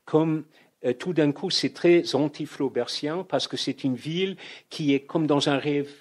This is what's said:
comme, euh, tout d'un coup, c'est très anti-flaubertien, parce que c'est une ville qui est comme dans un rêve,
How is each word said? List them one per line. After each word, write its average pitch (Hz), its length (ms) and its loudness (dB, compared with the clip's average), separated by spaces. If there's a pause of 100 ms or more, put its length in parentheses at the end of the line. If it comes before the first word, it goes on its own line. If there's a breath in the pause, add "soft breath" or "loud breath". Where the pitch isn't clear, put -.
comme, 156 380 2 (420 soft breath)
euh, 123 80 2
tout 180 180 -4
d'un 151 180 4
coup, 165 200 -4
c'est - 240 -2
très 170 400 4
anti-flaubertien, 147 1120 -2
parce 135 180 0
que 131 120 -6
c'est - 260 -4
une 127 120 0
ville 170 420 -4 (320 loud breath)
qui 143 240 0
est 135 60 2
comme 160 260 -2
dans 143 240 2
un 139 80 2
rêve, 143 420 -2